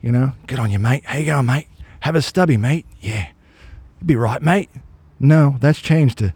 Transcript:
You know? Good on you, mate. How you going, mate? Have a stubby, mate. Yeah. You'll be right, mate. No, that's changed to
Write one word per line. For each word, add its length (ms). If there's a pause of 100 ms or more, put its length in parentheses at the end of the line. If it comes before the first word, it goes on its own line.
You 120
know? 200 (140)
Good 120
on 120
you, 80
mate. 260
How 140
you 80
going, 200
mate? 220 (320)
Have 160
a 60
stubby, 340
mate. 300 (140)
Yeah. 280 (720)
You'll 60
be 100
right, 240
mate. 300 (480)
No, 420
that's 200
changed 380
to 180